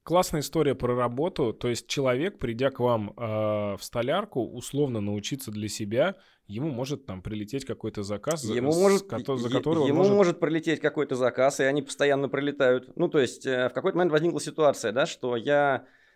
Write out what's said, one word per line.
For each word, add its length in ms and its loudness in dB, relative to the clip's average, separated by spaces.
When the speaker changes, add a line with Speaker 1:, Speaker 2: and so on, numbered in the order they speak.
Speaker 1:
Классная 380 0
история 340 0
про 220 -2
работу, 560 -2
то 160 -4
есть 180 -4
человек, 520 -2
придя 320 -2
к 100 -10
вам, 360 0
э, 600 -2
в 60 -12
столярку, 680 -4
условно 520 -4
научиться 500 -6
для 160 -6
себя, 480 0
ему 240 -6
может 340 -6
там 180 -10
прилететь 440 -8
какой-то 360 -8
заказ, 400 -4
за, 120 -4
Speaker 2:
Ему 180 2
Speaker 1:
с 80 2
Speaker 2:
может, 260 4
Speaker 1:
кото-, 300 -4
за 120 -4
Speaker 2:
е-, 60 -2
Speaker 1:
который 260 0
он 80 4
Speaker 2:
ему 100 4
Speaker 1:
может 160 6
Speaker 2:
может 260 4
прилететь 400 0
какой-то 360 0
заказ, 440 2
и 40 4
они 180 2
постоянно 480 0
прилетают. 640 2
Ну, 120 0
то 120 2
есть, 260 -2
э, 220 0
в 60 -6
какой-то 240 -2
момент 120 4
возникла 300 2
ситуация, 520 0
да, 120 2
что 320 -4
я 480 2